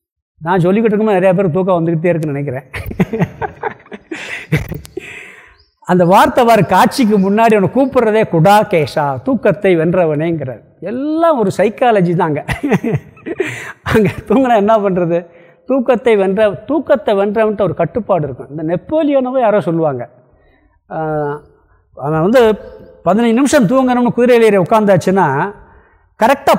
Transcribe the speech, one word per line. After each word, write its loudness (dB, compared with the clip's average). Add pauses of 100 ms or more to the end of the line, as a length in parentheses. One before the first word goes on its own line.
(420)
நான் -2
சொல்லிக்கிட்டு 2
இருக்கும்போது 0
நிறைய 4
பேர் 0
தூக்கம் 0
வந்துக்கிட்டே -2
இருக்குன்னு -2
நினைக்கிறேன். -8 (3250)
அந்த 0
வார்த்தை 4
பாரு, 4
காட்சிக்கு 2
முன்னாடி 2
அவனை 2
கூப்பிடுறதே 0
"குடாகேஷா, 2
தூக்கத்தை 0
வென்றவனேங்கிறார்." -2 (180)
எல்லாம் -2
ஒரு 0
சைக்காலஜி 0
தாங்க. -2 (1400)
அங்க 0 (180)
தூங்கினா 2
என்ன 2
பண்றது? -2 (400)
தூக்கத்தை 0
வென்ற, 0
தூக்கத்தை -2
வென்றவன்ட்டு 0
ஒரு -2
கட்டுப்பாடு -2
இருக்கும். -10
இந்த -12
நெப்போலியனவோ -2
யாரோ 2
சொல்லுவாங்க, -4 (840)
ஆ, -8 (960)
அவன் -4
வந்து 4 (640)
பதினஞ்சு 2
நிமிஷம் 2
தூங்கணும்னு 0
குதிரையில 4
ஏறி 4
உட்காந்தாச்சுன்னா 2 (680)
கரெக்டா 2